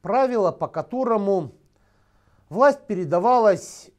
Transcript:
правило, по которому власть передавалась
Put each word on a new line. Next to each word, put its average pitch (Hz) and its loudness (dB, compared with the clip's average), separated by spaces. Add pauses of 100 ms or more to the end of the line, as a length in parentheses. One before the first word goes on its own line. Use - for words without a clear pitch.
правило, 233 0
по - -8
которому 196 -4 (960)
власть 277 2
передавалась 185 0